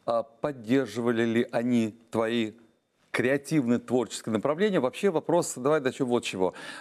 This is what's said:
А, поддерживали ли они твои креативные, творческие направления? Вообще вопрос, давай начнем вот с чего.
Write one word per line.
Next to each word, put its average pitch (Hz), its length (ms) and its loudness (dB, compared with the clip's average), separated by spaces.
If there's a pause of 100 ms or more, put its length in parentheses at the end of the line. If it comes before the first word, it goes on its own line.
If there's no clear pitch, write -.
А, 117 180 0
поддерживали 120 1000 -2
ли 117 280 2
они 117 400 2 (180)
твои 113 440 -2 (580)
креативные, 127 680 2
творческие 117 540 -4
направления? 156 460 0
Вообще 131 320 0
вопрос, 156 440 0
давай 147 260 2
начнем 127 280 -2
вот 120 160 2
с - 20 -6
чего. 92 260 0 (280)